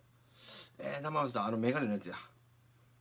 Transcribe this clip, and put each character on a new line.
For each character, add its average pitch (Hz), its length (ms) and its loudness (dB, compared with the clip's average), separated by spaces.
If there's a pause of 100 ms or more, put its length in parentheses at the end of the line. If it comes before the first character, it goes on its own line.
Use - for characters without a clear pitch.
(760)
え 143 220 -4
ー、 - 20 -8
名 151 100 -2
前 151 120 4
忘 135 40 2
れ 117 60 -4
た。 104 120 2
あ 110 60 2
の、 113 60 2
メ 120 160 4
ガ 147 80 2
ネ 120 60 2
の 104 60 2
や 101 60 0
つ - 80 -10
や。 90 80 -6 (840)